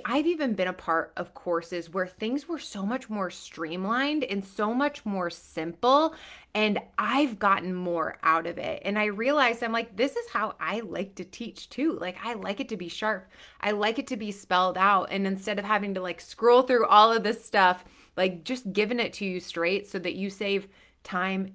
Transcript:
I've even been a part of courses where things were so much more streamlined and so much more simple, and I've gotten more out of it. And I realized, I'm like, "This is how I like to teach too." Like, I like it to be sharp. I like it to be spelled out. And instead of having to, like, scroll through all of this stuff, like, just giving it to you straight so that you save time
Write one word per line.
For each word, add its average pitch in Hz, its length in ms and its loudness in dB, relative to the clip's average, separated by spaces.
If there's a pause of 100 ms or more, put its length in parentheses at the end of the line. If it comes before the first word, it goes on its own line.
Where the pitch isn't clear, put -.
I've 285 220 0
even 302 260 0
been 185 140 0
a 185 60 -4
part 165 440 -2
of 180 160 -8
courses 170 560 -4
where 185 160 -2
things 226 420 -6
were 330 120 -6
so 196 260 -8
much 247 240 -4
more 202 220 -4
streamlined 214 920 -4
and 196 220 -4
so 214 260 -2
much 285 320 -2
more 185 280 -2
simple, 254 840 2 (400)
and 208 260 2 (200)
I've 233 400 0
gotten 190 340 2
more 175 480 -2
out 165 240 2
of 170 140 -6
it. - 260 -6
And 202 140 0
I 214 60 2
realized, 233 580 2
I'm 233 80 -2
like, 226 260 -4
"This 269 180 0
is 466 140 -6
how 214 300 -4
I 185 220 -4
like 196 340 -8
to 175 100 -10
teach - 460 -14
too." 285 220 -2
Like, 180 300 -8
I 233 100 -6
like 196 260 -6
it 269 100 -6
to 220 80 -6
be 175 100 -10
sharp. 196 440 -4 (300)
I 208 100 0
like 214 260 0
it 269 100 -4
to 262 80 -4
be 208 160 -6
spelled 185 460 0
out. 190 320 4
And 196 160 -2
instead 196 320 -4
of 202 80 -6
having 202 300 0
to, 190 60 -4
like, 180 200 -6
scroll 240 400 6
through 254 240 4
all 214 260 10
of 226 120 2
this 220 200 -2
stuff, 185 400 4 (320)
like, 180 280 0
just 247 280 -6
giving 214 280 0
it 220 140 -2
to 208 120 -8
you 180 140 -4
straight 175 480 -2
so - 100 -8
that 180 160 -4
you 190 160 -4
save 196 380 -4 (340)
time 190 540 -4